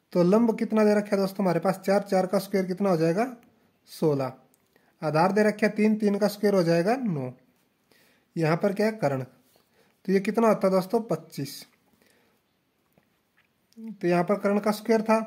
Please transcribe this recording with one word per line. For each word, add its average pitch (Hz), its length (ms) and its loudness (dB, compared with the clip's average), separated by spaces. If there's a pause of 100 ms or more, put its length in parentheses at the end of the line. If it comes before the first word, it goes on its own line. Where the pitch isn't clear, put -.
(140)
तो 180 100 4
लंब 214 340 2
कितना 220 280 0
दे 208 100 4
रखा 202 160 -2
है 202 60 0
दोस्तों 196 260 -2
हमारे 170 160 0
पास? 175 260 -2
चार, 196 160 2
चार 185 240 -2
का 190 140 -2
स्क्वायर 190 260 -4
कितना 185 240 -2
हो 175 80 2
जाएगा? 185 380 -2 (540)
सोलह। 135 440 -2 (680)
आधार 160 300 2
दे 208 120 2
रखे 208 220 0
है 202 60 0
तीन, 214 240 2
तीन 208 220 0
का 202 100 2
स्क्वायर 202 280 0
हो 185 80 4
जाएगा 170 340 2
नौ। 156 340 -4 (1040)
यहाँ 165 220 2
पर 196 160 -2
क्या 208 120 -2
है? 220 80 0
कर्ण। 139 300 -4 (840)
तो 190 80 -4
ये 190 60 2
कितना 214 280 0
होता 202 200 2
है 185 60 2
दोस्तों? 190 280 0
पच्चीस। - 640 -8 (2000)
तो 220 300 -8
यहाँ 175 160 2
पर 202 120 0
कर्ण 202 240 0
का 208 120 0
स्क्वायर 220 300 0
था, 220 260 2